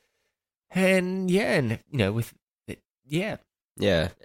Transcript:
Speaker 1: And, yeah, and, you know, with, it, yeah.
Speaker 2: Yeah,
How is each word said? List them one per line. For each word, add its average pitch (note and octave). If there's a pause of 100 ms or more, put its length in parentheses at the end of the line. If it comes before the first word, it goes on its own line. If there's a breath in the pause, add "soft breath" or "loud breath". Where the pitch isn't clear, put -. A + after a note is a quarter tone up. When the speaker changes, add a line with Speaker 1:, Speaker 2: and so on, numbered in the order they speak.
(720)
Speaker 1:
And, F#3
yeah, G3
and, A#2+ (100)
you C#3+
know, G2+
with, A#2 (360)
it, - (260)
yeah. E3 (380)
Speaker 2:
Yeah, F2 (140)